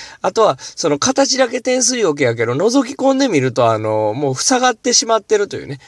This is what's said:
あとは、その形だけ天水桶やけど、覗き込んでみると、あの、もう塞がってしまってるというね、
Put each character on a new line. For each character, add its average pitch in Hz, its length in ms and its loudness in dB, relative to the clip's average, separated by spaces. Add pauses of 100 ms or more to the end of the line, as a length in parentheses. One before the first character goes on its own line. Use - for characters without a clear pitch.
(220)
あ 185 100 -2
と 226 120 2
は、 156 160 2
そ - 280 -6
の 143 120 0
形 269 400 0
だ 254 100 2
け 254 120 -6
天 254 200 0
水 247 240 0
桶 147 200 0
や 117 100 0
け 113 100 -2
ど、 120 80 0
覗 233 320 2
き 269 80 -10
込 269 220 0
ん - 20 -2
で 269 100 2
み 170 140 2
る 127 120 0
と、 120 180 4
あ 110 80 0
の、 107 340 0
も 139 200 -2
う - 20 -10
塞 247 240 0
が 254 100 2
っ 240 60 0
て - 180 -2
し 233 140 2
ま 226 80 2
っ 214 80 0
て 214 120 0
る 202 120 0
と 120 100 -10
い 92 60 -12
う - 20 -14
ね、 139 220 -10